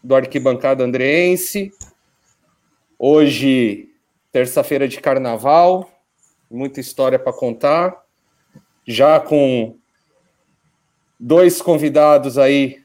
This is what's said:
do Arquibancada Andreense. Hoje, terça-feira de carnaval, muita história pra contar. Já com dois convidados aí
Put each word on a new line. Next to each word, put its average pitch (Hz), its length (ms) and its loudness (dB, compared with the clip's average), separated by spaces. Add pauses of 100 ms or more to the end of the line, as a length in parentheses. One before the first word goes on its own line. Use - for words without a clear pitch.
do 127 140 -2
Arquibancada 131 680 -2
Andreense. 175 880 -2 (1200)
Hoje, 131 920 0 (420)
terça-feira 139 560 -2
de 120 140 -10
carnaval, 139 920 0 (580)
muita 135 300 -12
história 131 400 -2
pra 127 140 -4
contar. 147 680 -2 (880)
Já 139 320 4
com 131 560 -2 (1400)
dois 175 420 4
convidados 147 760 2
aí 139 460 0